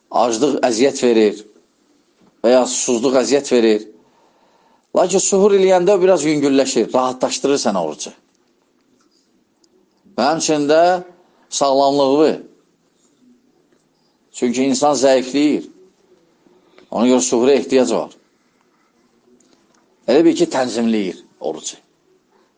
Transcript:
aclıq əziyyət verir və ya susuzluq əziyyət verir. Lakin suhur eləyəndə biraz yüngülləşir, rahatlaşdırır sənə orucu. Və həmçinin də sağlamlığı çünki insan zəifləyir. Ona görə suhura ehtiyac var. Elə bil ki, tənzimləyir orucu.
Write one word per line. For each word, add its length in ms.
aclıq 520
əziyyət 400
verir 400
və 100
ya 160
susuzluq 480
əziyyət 340
verir. 340
Lakin 240
suhur 380
eləyəndə 440
biraz 220
yüngülləşir, 720
rahatlaşdırır 640
sənə 220
orucu. 320
Və 140
həmçinin 400
də 120
sağlamlığı 800
çünki 320
insan 320
zəifləyir. 720
Ona 160
görə 160
suhura 320
ehtiyac 360
var. 240
Elə 180
bil 120
ki, 140
tənzimləyir 720
orucu. 400